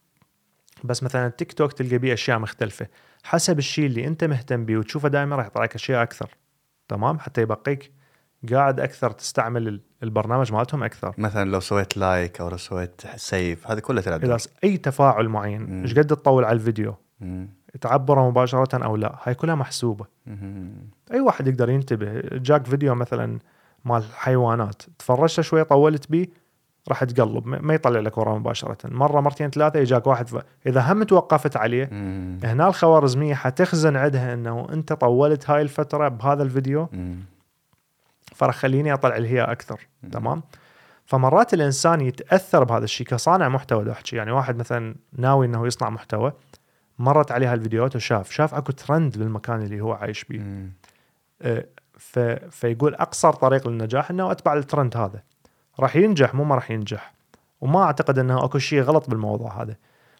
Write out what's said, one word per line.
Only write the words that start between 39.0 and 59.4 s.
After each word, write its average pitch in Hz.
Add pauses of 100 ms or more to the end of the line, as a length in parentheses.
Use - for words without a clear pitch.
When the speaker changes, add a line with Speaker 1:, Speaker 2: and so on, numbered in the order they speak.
Speaker 1:
الهيا 117
أكثر. - (220)
Speaker 2:
مم. -
Speaker 1:
تمام؟ 120 (640)
فمرات 135
الإنسان 156
يتأثر 139
بهذا 113
الشيء 120
كصانع 160
محتوى، 123
ده 113
أحكي. -
يعني 107
واحد 127
مثلًا 117 (180)
ناوي 131
إنه 117
يصنع 120
محتوى، 110 (680)
مرت 143
عليه 123
هالفيديوهات 113
وشاف، 110
شاف 151
أكو 135
ترند 143
بالمكان 110
اللي 101
هو 110
عايش 104
بيه. 110
Speaker 2:
مم. 98 (680)
Speaker 1:
آه، 117 (320)
ف-، -
فيقول 120
أقصر -
طريق 131
للنجاح 117
إنه 185
أتبع 151
الترند 139
هذا. 104 (580)
راح 131
ينجح، 165
مو 143
ما 147
راح 123
ينجح. 107 (460)
وما 156
أعتقد 143
إنه 127
أكو 135
شيء 139
غلط 139
بالموضوع 110